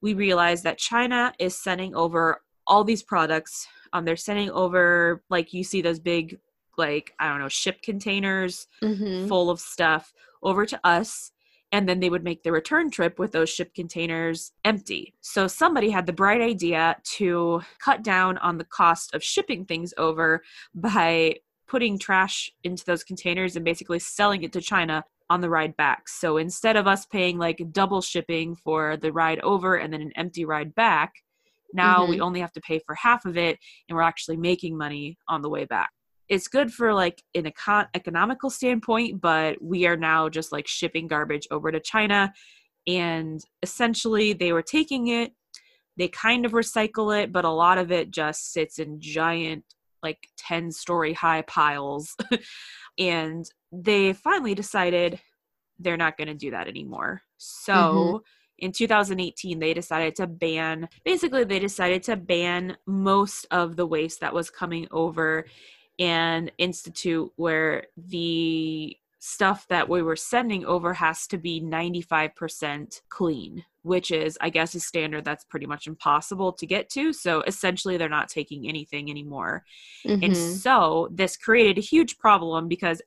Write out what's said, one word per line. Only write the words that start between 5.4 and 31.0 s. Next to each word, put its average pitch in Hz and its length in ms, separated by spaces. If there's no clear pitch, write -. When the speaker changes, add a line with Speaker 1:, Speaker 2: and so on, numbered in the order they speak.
Speaker 1:
you 185 140
see 190 160
those 165 180
big, 170 400
like, 147 420
I 156 80
don't 143 120
know, 139 100
ship - 320
containers 196 880
Speaker 2:
Mm-hmm. 202 460
Speaker 1:
full 180 220
of 170 100
stuff - 540
over 190 240
to - 200
us, 175 460
and 202 180
then 180 100
they 180 100
would 170 140
make 170 200
the 165 80
return 302 380
trip 170 300
with 208 120
those 165 180
ship - 240
containers 165 800
empty. 202 580
So 190 260
somebody 269 420
had 185 160
the 175 80
bright 202 280
idea 175 560
to 170 460
cut 262 240
down 185 340
on 175 200
the 165 80
cost - 480
of 156 100
shipping 214 420
things 170 320
over 160 460
by 165 640
putting 233 300
trash 190 540
into 180 220
those 175 180
containers 185 520
and 165 100
basically 170 340
selling 202 440
it 165 100
to 175 80
China 160 420
on 180 120
the 175 80
ride 156 260
back. - 320
So 156 300
instead 180 380
of 202 100
us 196 200
paying, 180 340
like, 170 220
double 190 300
shipping 165 540
for 156 420
the 156 140
ride 160 280
over 185 360
and 156 160
then 156 100
an 156 140
empty 170 300
ride 151 300
back, 180 480